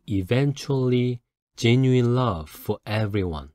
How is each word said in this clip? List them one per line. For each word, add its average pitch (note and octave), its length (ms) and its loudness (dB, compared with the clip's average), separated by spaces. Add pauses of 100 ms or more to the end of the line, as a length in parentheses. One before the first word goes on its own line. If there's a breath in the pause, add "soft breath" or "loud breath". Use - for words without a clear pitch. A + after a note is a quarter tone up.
eventually B2 1120 0 (380)
genuine B2 560 4
love A2 440 -2
for - 300 -6
everyone. G2 680 -4